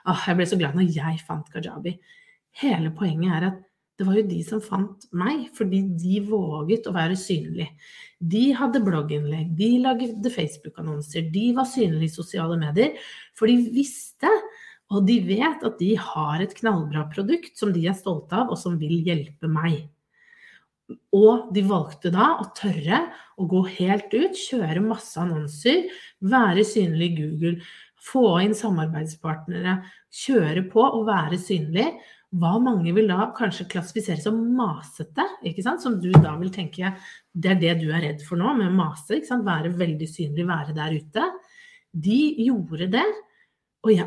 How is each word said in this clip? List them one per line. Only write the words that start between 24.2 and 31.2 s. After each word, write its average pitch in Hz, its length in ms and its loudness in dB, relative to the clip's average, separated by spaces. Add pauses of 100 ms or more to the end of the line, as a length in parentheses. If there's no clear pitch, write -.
kjøre 175 340 -2
masse 214 380 -4
annonser, 175 720 0 (320)
være 214 420 4
synlig 170 460 0
i 160 80 -2
Google, 160 320 -2 (480)
få 254 240 2 (220)
inn 214 100 0
samarbeidspartnere, 160 1200 -4 (480)
kjøre 185 480 2
på 220 100 6
og 226 240 2
være 180 320 0